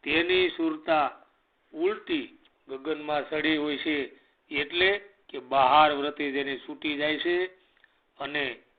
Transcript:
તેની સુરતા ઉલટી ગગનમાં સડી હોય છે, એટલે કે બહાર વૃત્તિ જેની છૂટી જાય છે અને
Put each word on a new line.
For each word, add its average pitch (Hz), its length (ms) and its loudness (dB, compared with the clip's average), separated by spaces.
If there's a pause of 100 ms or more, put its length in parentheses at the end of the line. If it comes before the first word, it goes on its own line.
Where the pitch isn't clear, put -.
તેની 175 460 2
સુરતા 156 720 -2 (520)
ઉલટી 170 640 -4 (300)
ગગનમાં 151 640 -4
સડી 156 280 0
હોય 147 200 -2
છે, 147 340 -2 (400)
એટલે 175 580 0 (200)
કે 143 100 -8
બહાર 135 520 6
વૃત્તિ 143 400 -2
જેની 139 260 -4
છૂટી 147 400 -8
જાય 151 200 -2
છે 175 280 0 (720)
અને 139 420 -4 (180)